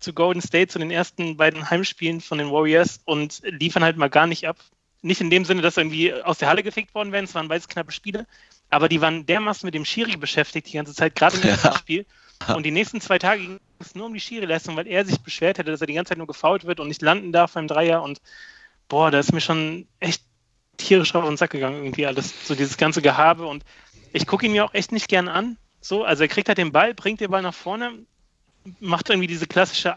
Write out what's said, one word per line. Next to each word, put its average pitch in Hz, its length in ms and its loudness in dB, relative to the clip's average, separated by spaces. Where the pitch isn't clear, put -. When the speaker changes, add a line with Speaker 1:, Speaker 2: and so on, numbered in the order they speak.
Speaker 1:
zu 170 120 -10
Golden 175 300 2
State, 180 260 2
zu 170 120 -8
den 160 100 -4
ersten 170 460 -4
beiden 156 340 2
Heimspielen 170 500 -2
von 156 180 -6
den 147 120 -2
Warriors 156 540 4
und 151 400 -4
liefern 165 400 0
halt 165 120 4
mal 143 140 0
gar 151 160 6
nicht 170 220 -4
ab. 165 80 -6
Nicht 170 180 0
in 170 100 0
dem 180 140 4
Sinne, 180 180 0
dass 165 140 2
irgendwie 160 360 0
aus 156 260 -2
der 143 100 0
Halle 185 160 4
gefegt 214 300 -8
worden 208 180 -4
wären, 196 120 -2
es 185 100 -16
waren 160 140 -6
beides 170 200 -4
knappe 156 240 -8
Spiele, 208 340 -10
aber 147 180 4
die 160 120 2
waren 160 260 0
dermaßen 208 400 -2
mit 170 80 -8
dem 156 100 -4
Schiri 226 320 -4
beschäftigt 151 520 -4
die - 80 -16
ganze 147 180 -8
Zeit, 160 200 2
gerade 175 220 4
im - 60 -2
Speaker 2:
<laughs> - 20 0
Ja. 104 60 6
Speaker 1:
ersten - 280 2
Spiel. 185 280 -4
Und 156 120 -4
die 156 60 -2
nächsten 202 280 -2
zwei 185 200 0
Tage 196 220 0
ging 185 180 -14
es - 160 -20
nur 208 120 -12
um 226 80 -12
die 208 60 -10
Schiri-Leistung, 175 540 -4
weil 170 140 -6
er 196 160 2
sich - 160 -2
beschwert 170 380 -2
hätte, 156 120 -4
dass 156 100 -4
er 165 60 -2
die 147 80 -6
ganze 175 160 -4
Zeit 170 80 -4
nur 165 80 -10
gefoult 165 380 0
wird 170 160 -6
und 147 80 -8
nicht 151 120 -8
landen 175 300 2
darf 170 240 4
beim 156 140 -6
Dreier. 165 340 2
Und 143 180 -10
boah, 156 240 4
da 185 80 4
ist - 120 0
mir 165 80 2
schon 160 460 -2
echt 170 240 -4
tierisch 185 380 4
auf 170 100 2
den 151 120 -2
Sack 165 140 0
gegangen 135 340 -4
irgendwie 139 200 -4
alles. 135 300 -4
So 147 120 -4
dieses 135 220 -2
ganze 160 220 2
Gehabe. 156 460 4
Und 147 160 -10
ich 156 140 0
gucke 196 200 0
ihn 214 60 2
mir 208 120 4
auch - 100 -6
echt 202 160 -4
nicht 220 160 -4
gern 180 220 2
an. 208 280 -2
So, 202 220 -4
also 160 220 2
er 147 40 0
kriegt - 200 -2
halt 202 100 2
den 165 140 0
Ball, 196 220 4
bringt 214 260 -4
den 202 100 -4
Ball 190 120 0
nach 175 120 -6
vorne, 233 380 -8
macht 175 300 -2
irgendwie 185 180 2
diese 165 180 -6
klassische 180 500 2